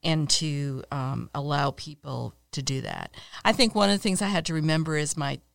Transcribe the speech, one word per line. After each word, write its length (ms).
and 300
to, 640
um, 420
allow 380
people 640
to 100
do 200
that. 300
I 80
think 220
one 160
of 60
the 60
things 200
I 60
had 180
to 80
remember 420
is 200
my 240